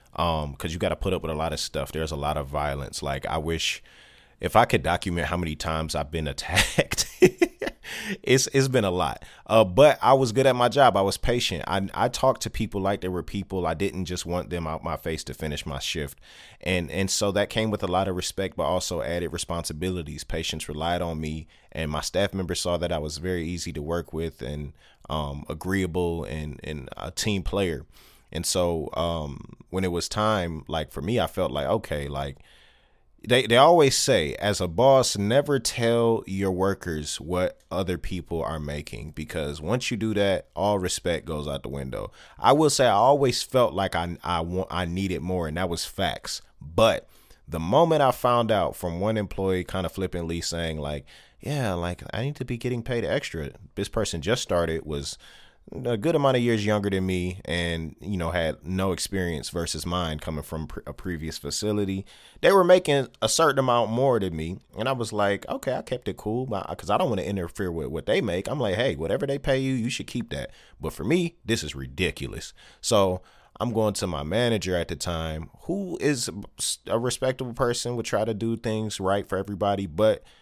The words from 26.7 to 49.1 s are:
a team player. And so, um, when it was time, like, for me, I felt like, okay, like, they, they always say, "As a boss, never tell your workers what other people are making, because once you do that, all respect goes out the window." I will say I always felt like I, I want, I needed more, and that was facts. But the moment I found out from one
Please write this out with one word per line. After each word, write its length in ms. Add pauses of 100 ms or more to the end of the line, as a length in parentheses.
a 140
team 320
player. 420 (460)
And 140
so, 500
um, 640 (120)
when 140
it 80
was 180
time, 580
like, 240
for 100
me, 180
I 80
felt 240
like, 160
okay, 400
like, 300 (880)
they, 220
they 80
always 400
say, 400
"As 240
a 80
boss, 500
never 400
tell 680
your 240
workers 680
what 400 (100)
other 260
people 460
are 160
making, 520
because 500
once 280
you 60
do 200
that, 400
all 220
respect 480
goes 220
out 160
the 60
window." 420 (260)
I 140
will 180
say 160
I 60
always 500
felt 320
like 220
I, 280
I 180
want, 280
I 160
needed 360
more, 260
and 80
that 140
was 160
facts. 560 (180)
But 480 (400)
the 140
moment 400
I 100
found 400
out 240
from 240
one 160